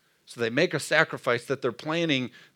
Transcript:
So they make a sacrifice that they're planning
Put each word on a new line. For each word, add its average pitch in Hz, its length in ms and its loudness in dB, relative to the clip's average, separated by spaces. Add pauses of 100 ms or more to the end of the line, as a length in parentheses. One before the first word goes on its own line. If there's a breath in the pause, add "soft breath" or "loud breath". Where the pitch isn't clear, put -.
(260)
So - 160 -8
they 113 80 0
make 160 240 0
a 151 60 0
sacrifice 139 680 0
that 135 160 -4
they're 123 100 0
planning 147 600 -2 (240 soft breath)